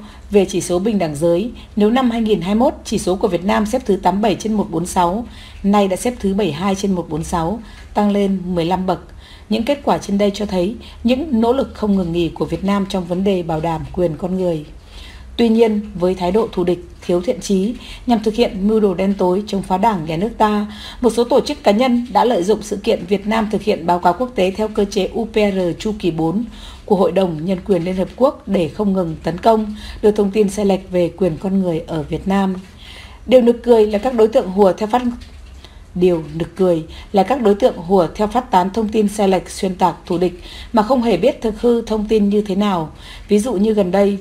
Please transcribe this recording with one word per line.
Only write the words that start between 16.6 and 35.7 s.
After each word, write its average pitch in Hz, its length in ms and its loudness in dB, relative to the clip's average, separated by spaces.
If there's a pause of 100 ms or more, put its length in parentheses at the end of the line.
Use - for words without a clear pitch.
địch, 175 160 0 (220)
thiếu 180 200 0
thiện 190 200 -4
chí, 202 340 0 (320)
nhằm 220 160 2
thực 220 100 0
hiện 220 340 0
mưu 220 120 4
đồ 202 140 2
đen 190 240 0
tối 185 300 2
chống 190 160 -4
phá 185 140 0
Đảng, 196 280 0
Nhà 160 120 -4
nước 208 200 -2
ta, 208 300 2 (340)
một 240 80 4
số 233 140 2
tổ 240 160 4
chức, - 240 -4
cá 208 80 4
nhân 240 420 2
đã 208 120 4
lợi 208 180 2
dụng 208 180 0
sự 196 160 -8
kiện 196 280 -2
Việt 202 220 -2
Nam 220 240 0
thực 190 100 0
hiện 190 240 -2
báo 175 140 2
cáo 180 140 4
quốc 247 220 -4
tế 190 160 2
theo 214 160 -4
cơ 208 180 0
chế 202 280 -2
U 220 120 -4
P 220 100 -6
R 202 240 2 (200)
chu 214 200 -4
kỳ 175 120 0
bốn 165 320 0 (420)
của 208 100 2
Hội 175 160 2
đồng 175 340 -2
Nhân 190 200 -2
quyền 175 180 0
Liên 185 120 -4
Hợp 185 200 -2
Quốc 285 320 0
để 190 200 0
không 202 260 -2
ngừng 170 300 -2
tấn 165 140 -4
công, 214 380 2 (260)
đưa 214 100 4
thông 208 200 0
tin 208 180 2
sai 208 160 -4
lệch 190 260 0
về 175 260 0
quyền 165 200 -2
con 196 220 -2
người 175 280 -2
ở 160 160 -4
Việt 156 240 -6
Nam. 190 280 0 (720)
Điều 254 160 8
nực 240 220 2
cười 226 240 6
là 208 120 0
các 254 140 -2
đối 220 140 4
tượng 214 220 2
hùa 185 240 4
theo 214 140 -4
phát 247 140 0 (1000)